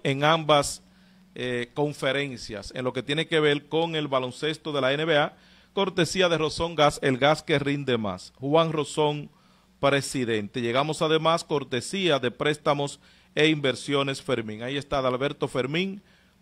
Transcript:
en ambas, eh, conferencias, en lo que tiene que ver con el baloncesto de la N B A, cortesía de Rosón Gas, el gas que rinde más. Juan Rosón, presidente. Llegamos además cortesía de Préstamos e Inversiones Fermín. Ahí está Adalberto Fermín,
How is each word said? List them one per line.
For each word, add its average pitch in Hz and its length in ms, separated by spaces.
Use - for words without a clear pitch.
en 139 180
ambas, 151 600
eh, 123 400
conferencias, 139 1000
en 127 100
lo 127 80
que 123 100
tiene 151 240
que 160 140
ver 147 280
con 165 280
el 151 100
baloncesto 139 680
de 143 80
la 131 120
N 151 120
B 160 140
A, 156 180
cortesía 185 560
de 165 100
Rosón 165 360
Gas, 147 280
el 131 160
gas 147 240
que 151 160
rinde 139 400
más. 95 380
Juan 156 360
Rosón, 147 560
presidente. 127 800
Llegamos 135 420
además 160 400
cortesía 143 760
de 123 120
Préstamos 147 680
e 151 140
Inversiones 139 760
Fermín. 113 400
Ahí 135 140
está 139 220
Adalberto 131 500
Fermín, 170 540